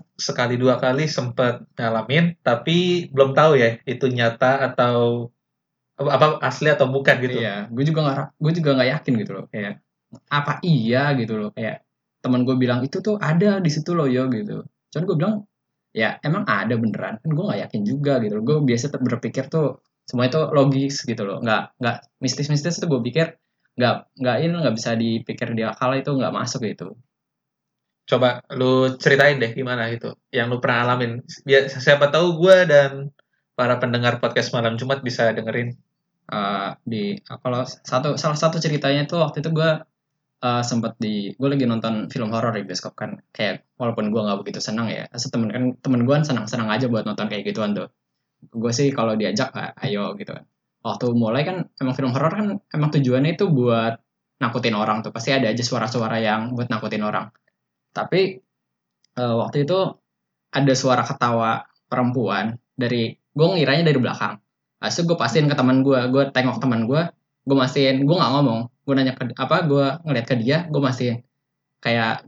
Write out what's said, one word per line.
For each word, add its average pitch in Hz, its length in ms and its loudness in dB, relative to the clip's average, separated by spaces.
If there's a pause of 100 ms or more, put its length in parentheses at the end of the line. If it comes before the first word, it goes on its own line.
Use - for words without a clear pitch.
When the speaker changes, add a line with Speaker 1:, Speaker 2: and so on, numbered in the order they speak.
(140)
Speaker 1:
sekali 123 420 -2
dua 123 220 4
kali 135 320 0
sempet 123 640 -2
ngalamin, 127 720 0
tapi 170 640 2
belum 135 240 4
tahu 156 240 6
ya 117 320 2
itu 120 160 -2
nyata 127 640 2
atau 120 580 2 (720)
apa, 143 160 -2
apa 139 140 6 (180)
asli 151 240 0
atau 139 180 4
bukan 135 380 2
gitu. 127 160 -2
Speaker 2:
Iya, 104 320 -4
gue 127 100 -2
juga 156 220 0
nggak 135 120 0
ra-, 139 200 -6
gue 156 160 0
juga 165 240 0
nggak 127 160 2
yakin 147 240 -2
gitu 101 160 -4
loh, 95 160 -10
kayak 104 240 -6 (560)
apa 147 340 -2
iya 139 540 2
gitu 113 180 -2
loh, 107 160 -6
kayak 110 320 -8 (380)
teman 127 240 2
gue 131 100 2
bilang, 123 300 2
"Itu 185 160 -4
tuh 208 160 0
ada 185 400 2
di 180 160 0
situ 170 240 -2
loh, 156 80 2
yo," 131 240 2
gitu. 107 340 -4 (300)
Cuman 156 160 -4
gue 175 80 0
bilang, 202 180 2 (560)
"Ya 110 300 -2
emang 196 240 -2
ada 107 320 0
beneran, 104 420 -4
kan 160 140 -6
gue 156 100 0
nggak 135 240 -4
yakin 104 160 -6
juga," 135 380 0
gitu 104 180 -2
loh. 110 60 -4
Gue 151 160 2
biasa 123 320 0
tetap 110 100 -2
berpikir 120 460 -2
tuh 156 320 -2 (260)
semua 127 220 0
itu 160 100 0 (140)
logis 139 500 2
gitu 113 240 -4
loh, 98 160 -6
nggak, 107 380 -2
nggak 120 160 -2 (260)
mistis-mistis 147 560 -2
tuh 180 80 -4
gue 135 160 0
pikir 156 320 -2 (400)
nggak, 120 200 2 (260)
nggak 123 180 0
ini 170 160 0
nggak 135 220 0
bisa 113 180 -4
dipikir 113 600 -4
di 110 80 -2
akal, 127 320 -2
itu 135 160 -4
nggak 117 180 0
masuk 113 320 -6
gitu. 101 320 -8 (1120)
Speaker 1:
Coba 123 320 2 (160)
lu 131 400 2
ceritain 139 400 4
deh 117 160 -2
gimana 120 400 -4
gitu, 117 240 -8 (160)
yang 120 160 0
lu 123 160 -2
pernah 120 240 2
alamin. 123 380 -2 (180)
Biar 135 240 6
siapa 143 400 4
tahu 160 320 2
gue 185 240 6
dan 143 480 4 (460)
para 123 240 0
pendengar 120 420 0
podcast 117 320 -2
Malam 117 240 0
Jumat 127 240 -2
bisa 117 320 0
dengerin. 120 400 -4 (520)
Speaker 2:
Eh, 101 420 -2 (140)
di, 104 400 -4
kalau 123 400 -4
satu, 131 560 -4
salah 151 160 -2
satu 165 240 0
ceritanya 147 480 0
tuh 170 160 0
waktu 147 160 -2
itu 151 160 -4
gue, 156 160 2 (720)
eh, 120 200 0
sempet 113 360 -2
di, 107 320 -4
gue 131 160 -2
lagi 139 160 2
nonton 110 480 -2
film 113 240 -4
horor 117 240 0
di 101 80 -8
bioskop 90 320 -10
kan. 107 160 -10 (160)
Kayak - 320 -4 (160)
walaupun 113 320 -2
gue 110 160 0
nggak 101 160 -2
begitu - 160 -10
senang 110 320 -4
ya, - 240 -8
asal 123 160 -8
temen 113 240 -2
kan, 123 80 -2 (160)
temen 123 240 2
gue 127 160 4
kan 156 80 0
senang-senang 110 400 -4
aja 117 240 0
buat 107 160 -2
nonton 107 240 -4
kayak 101 160 -6
gituan 104 240 -2
tuh. 92 160 -4 (640)
Gue 117 240 -2
sih 143 160 2
kalau 113 240 0
diajak, 107 400 -2
"Ah, - 160 -8 (160)
ayo," 101 320 -4
gitu - 160 -12
kan. - 100 -18 (380)
Waktu 107 220 -4 (100)
mulai 117 320 2
kan 185 320 -6
emang 127 160 -2
film 131 200 -2
horor 147 200 0
kan 208 120 -2 (280)
emang 151 180 0
tujuannya 135 460 2
itu 202 100 2
buat 117 480 2 (460)
nakutin 117 320 -2
orang 107 320 0
tuh. 104 80 -8
Pasti 117 180 -4
ada 127 160 2
aja 117 140 -2
suara-suara 113 560 -2
yang 110 360 -2
buat 120 140 -4
nakutin 107 380 -4
orang. 104 240 -4 (640)
Tapi, 151 260 0 (960)
eh, 120 240 0
waktu 120 240 -2
itu 175 140 2 (760)
ada 139 220 4
suara 123 320 2
ketawa 117 580 -2 (240)
perempuan 117 720 0 (180)
dari, 120 380 -2
gue - 320 0 (100)
ngiranya 151 320 2
dari 139 100 4
belakang. - 380 -4 (400)
Habis 107 240 -4
itu - 80 2
gue 170 80 0
pastiin 120 320 2
ke 139 80 2
teman 131 240 4
gue, 135 180 4 (140)
gue 139 160 4
tengok 127 320 0
teman 117 240 2
gue, 139 160 2 (480)
gue 139 80 4
mastiin, 135 480 2
gue 156 100 4
nggak 131 220 2
ngomong. 120 220 2 (260)
Gue 143 80 0
nanya 131 240 2
ke, 120 160 -6
apa, 160 320 0
gue 139 200 4 (200)
ngeliat 123 240 -2
ke 131 80 2
dia, 151 320 0
gue 147 120 0
mastiin. 123 360 -2 (640)
Kayak 113 460 0